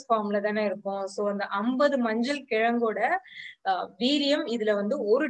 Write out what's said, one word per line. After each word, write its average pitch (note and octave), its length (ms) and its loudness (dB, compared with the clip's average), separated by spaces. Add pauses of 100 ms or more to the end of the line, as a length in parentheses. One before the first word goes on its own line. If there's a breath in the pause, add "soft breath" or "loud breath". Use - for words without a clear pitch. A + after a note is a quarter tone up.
ஃபார்ம்ல G#3 400 0
தானே G#3+ 240 -2
இருக்கும். G3 420 -4
So G3 220 -8
அந்த G3+ 160 -2 (100)
ஐம்பது C4 440 2
மஞ்சள் A#3+ 460 0
கிழங்கோட, A3+ 560 0 (640 loud breath)
அஹ், F#3 220 -2 (100)
வீரியம் C#4+ 500 2
இதுல G#3+ 280 0
வந்து G#3+ 300 -2
ஒரு B3+ 260 4